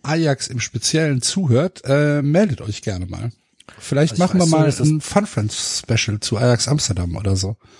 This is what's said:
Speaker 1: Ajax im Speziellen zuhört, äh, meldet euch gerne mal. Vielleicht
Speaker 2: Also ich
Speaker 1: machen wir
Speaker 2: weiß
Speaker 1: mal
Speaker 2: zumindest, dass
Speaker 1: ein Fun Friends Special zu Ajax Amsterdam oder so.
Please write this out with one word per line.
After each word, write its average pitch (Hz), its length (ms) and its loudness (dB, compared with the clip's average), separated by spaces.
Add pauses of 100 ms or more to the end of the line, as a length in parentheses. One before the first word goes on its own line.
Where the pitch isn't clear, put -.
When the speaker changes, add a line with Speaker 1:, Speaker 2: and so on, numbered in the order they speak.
Speaker 1:
Ajax 151 460 -2
im 123 100 -6
Speziellen 139 640 -2
zuhört, 160 640 0
äh, 147 380 2
meldet 151 380 2
euch - 220 -8
gerne 92 240 -4
mal. 92 240 -8 (480)
Vielleicht 147 360 0
Speaker 2:
Also 175 100 2
ich 185 40 2
Speaker 1:
machen 185 120 2
wir 180 60 4
Speaker 2:
weiß 160 40 2
Speaker 1:
mal 160 60 4 (160)
Speaker 2:
zumindest, - 80 -6
dass 151 80 4
Speaker 1:
ein 156 120 2
Fun 202 260 -2
Friends - 520 -4
Special 107 400 -2
zu - 200 -4
Ajax 123 280 2
Amsterdam 95 480 -2
oder 98 220 0
so. 95 200 -4 (240)